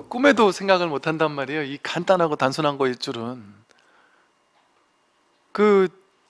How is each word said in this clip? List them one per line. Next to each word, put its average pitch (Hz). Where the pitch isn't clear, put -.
꿈에도 240
생각을 185
못 139
한단 160
말이에요. 143
이 139
간단하고 170
단순한 143
거일 131
줄은. 120
그 202